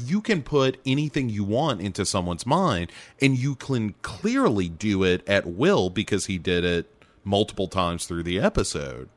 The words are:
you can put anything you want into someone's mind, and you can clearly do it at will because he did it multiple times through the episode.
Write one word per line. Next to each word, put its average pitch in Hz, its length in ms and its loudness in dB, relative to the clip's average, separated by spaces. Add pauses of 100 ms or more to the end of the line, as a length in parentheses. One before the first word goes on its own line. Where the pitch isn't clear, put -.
you 175 160 -2
can 196 220 0
put 131 440 2
anything 139 420 0
you 104 160 -2
want 117 380 0
into 98 240 -2
someone's 87 400 -2
mind, 131 440 2 (300)
and 135 160 4
you 131 200 -2
can 113 460 -2
clearly 202 640 0
do 95 340 0
it 90 260 2
at 98 180 2
will 101 440 2
because 98 360 -2
he 95 120 -2
did 87 260 0
it 87 260 0 (340)
multiple 101 440 0
times 85 360 -2
through 85 180 -4
the 87 160 -2
episode. 71 800 -2